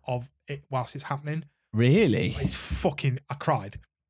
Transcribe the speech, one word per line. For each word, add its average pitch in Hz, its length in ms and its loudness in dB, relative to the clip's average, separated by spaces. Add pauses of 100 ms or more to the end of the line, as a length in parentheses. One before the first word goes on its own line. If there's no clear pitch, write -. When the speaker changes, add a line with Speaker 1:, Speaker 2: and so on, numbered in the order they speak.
Speaker 1:
of 123 240 -6 (160)
it 143 240 -10
whilst 127 240 -4
it's 135 100 -12
happening. 147 400 -6 (280)
Speaker 2:
Really? 123 680 4
Speaker 1:
It's - 140 0
fucking, - 640 -2 (100)
I 135 60 -8
cried. 117 460 -2 (300)